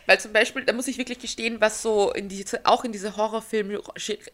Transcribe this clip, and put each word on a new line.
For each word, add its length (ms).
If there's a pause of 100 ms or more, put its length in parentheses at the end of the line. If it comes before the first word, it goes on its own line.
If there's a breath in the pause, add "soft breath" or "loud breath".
Weil 120
zum 140
Beispiel, 320
da 80
muss 160
ich 100
wirklich 220
gestehen, 400
was 200
so 320
in 160
diese, 380
auch 180
in 60
diese 260
Horrorfilm-, 640 (540)